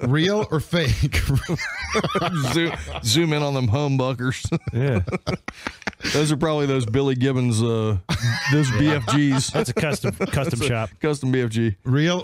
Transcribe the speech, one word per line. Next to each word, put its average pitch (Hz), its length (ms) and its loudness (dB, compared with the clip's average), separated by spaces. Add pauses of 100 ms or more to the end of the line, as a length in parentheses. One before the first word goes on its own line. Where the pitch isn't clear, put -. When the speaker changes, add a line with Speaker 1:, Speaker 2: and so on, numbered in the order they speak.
Speaker 1:
real 165 480 2
or 160 100 0
fake? 151 560 0
<laughs> - 800 -2
Speaker 2:
<laughs> 165 560 -2
Zoom, 165 200 0 (320)
zoom 151 280 2
in 147 100 0
on 143 120 -2
them 127 140 0
humbuckers. 131 760 0 (220)
<laughs> - 80 -8
Speaker 3:
Yeah. 117 280 0 (1120)
Speaker 2:
Those 151 180 2
are 151 60 2
probably 151 300 0
those 135 180 2
Billy 135 300 2
Gibbons, 127 480 2
uh, 110 340 2 (560)
those 143 200 4
Speaker 3:
Yeah. 113 60 0
Speaker 2:
B 147 100 4
F 147 180 0
Gs. 135 440 2
Speaker 3:
That's 151 200 -2
a 117 40 -6
custom, 151 380 -2
Speaker 2:
<laughs> - 40 -10
Speaker 3:
custom 139 420 -2
Speaker 2:
That's - 20 -8
a 147 60 -2
Speaker 3:
shop. 113 240 -2 (100)
Speaker 2:
custom 139 320 0
B 131 80 2
F 120 100 0
G. 113 340 0
Speaker 1:
Real 156 400 2